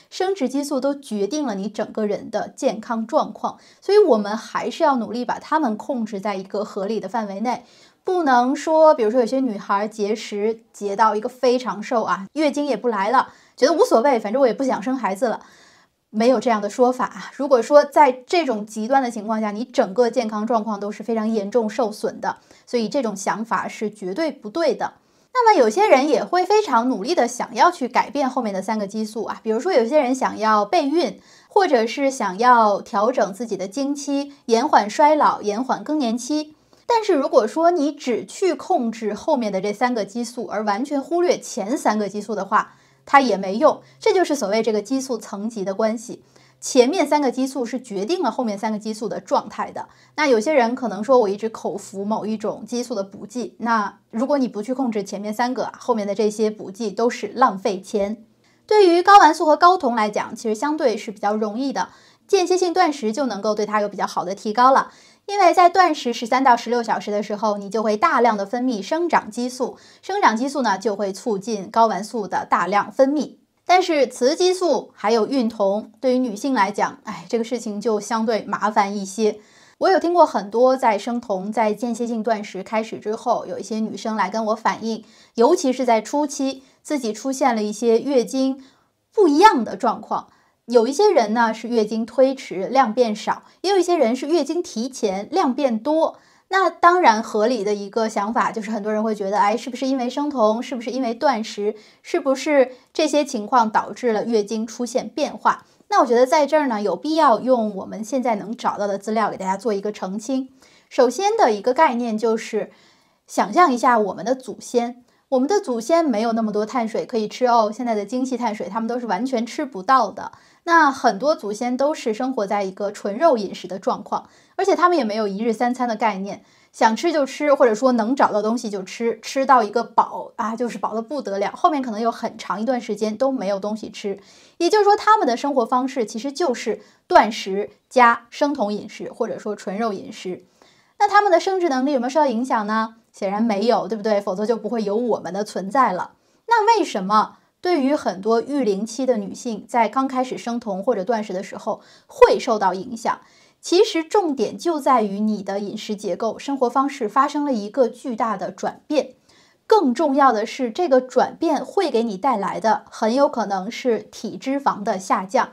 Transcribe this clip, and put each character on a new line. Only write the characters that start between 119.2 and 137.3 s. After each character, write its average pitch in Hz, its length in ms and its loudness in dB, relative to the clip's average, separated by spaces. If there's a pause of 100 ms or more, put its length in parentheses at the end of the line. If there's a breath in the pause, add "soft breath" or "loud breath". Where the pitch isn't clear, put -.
全 247 220 -2
吃 302 180 -6
不 262 180 -10
到 247 280 4
的。 - 220 -14 (320 soft breath)
那 330 260 6
很 262 280 2
多 294 160 2
祖 226 160 -8
先 247 280 -4
都 285 160 2
是 247 180 -4
生 254 180 -4
活 247 160 -2
在 202 160 -2
一 190 80 -4
个 202 220 -6
纯 208 240 -6
肉 285 220 4
饮 196 160 -6
食 - 120 -12
的 190 120 -8
状 202 240 -4
况， - 260 -6 (280 soft breath)
而 370 60 -2
且 392 140 2
他 349 140 4
们 349 80 2
也 269 40 2
没 208 140 -2
有 220 100 0
一 196 160 -6
日 233 80 0
三 240 220 0
餐 247 160 -4
的 220 80 -4
概 214 220 -2
念， 196 260 -10 (260 soft breath)
想 226 240 2
吃 339 160 -2
就 294 140 2
吃， 285 300 0
或 285 100 4
者 220 100 4
说 254 180 2
能 233 220 0
找 262 160 4
到 208 120 0
东 220 160 0
西 240 100 -8
就 196 140 -8
吃， 226 400 -4
吃 269 240 -2
到 254 160 6
一 208 80 -4
个 233 120 -2
饱 - 540 -2
啊， 226 180 -6
就 240 140 -4
是 220 80 -10
饱 - 160 -6
得 220 80 -4
不 262 220 -8
得 196 160 -6
了， 202 160 -2
后 - 160 2
面 294 100 -2
可 247 100 -6
能 208 80 -6
有 233 140 -2
很 - 240 -8
长 190 240 -6
一 226 60 -6
段 254 120 0
时 214 160 -6
间 214 220 -2
都 269 160 0
没 208 160 -4
有 202 100 -2
东 208 160 -6
西 - 140 -10
吃。 - 320 -8 (380 loud breath)
也 339 100 2
就 370 80 4
是 415 80 6
说， 403 100 4
他 427 220 4
们 392 100 2
的 240 120 2
生 277 160 -2
活 247 100 2
方 254 240 0
式 254 160 -4
其 214 140 -8
实 262 120 -6
就 277 220 -2
是 214 300 -6 (240 loud breath)
断 240 260 6